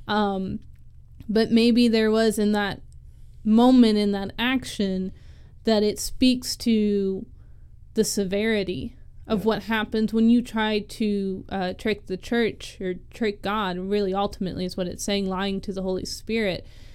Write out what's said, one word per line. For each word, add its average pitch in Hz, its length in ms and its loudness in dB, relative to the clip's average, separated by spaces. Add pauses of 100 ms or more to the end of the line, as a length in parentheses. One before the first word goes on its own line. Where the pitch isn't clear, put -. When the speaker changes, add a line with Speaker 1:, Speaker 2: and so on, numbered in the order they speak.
Speaker 1:
Um, 202 540 0 (680)
but 220 220 2
maybe 233 380 6
there 220 240 4
was 220 260 2
in 208 140 2
that 202 280 -2 (640)
moment, 226 540 8
in 202 140 2
that 196 260 -6
action, 208 720 -2 (540)
that 214 180 4
it 208 160 0
speaks - 600 0
to 202 680 0 (680)
the 214 100 2
severity 202 880 -2 (320)
of 214 140 0
Speaker 2:
Yeah. 180 60 -10
Speaker 1:
what 208 180 0
happens 220 480 -2
when 226 180 4
you 240 120 4
try 214 380 -2
to, 202 680 -4
uh, 185 260 -4
trick 208 320 -4
the 185 100 -6
church - 640 -4
or 185 140 -4 (160)
trick 208 300 -4
God. 190 380 -4
Really, 196 340 -2
ultimately, 196 520 -4
is 180 120 -6
what 180 120 -4
it's - 160 -10
saying, 202 240 0
lying 190 340 -2
to 208 100 -8
the 190 100 -6
Holy 190 220 -4
Spirit. 220 600 -4 (280)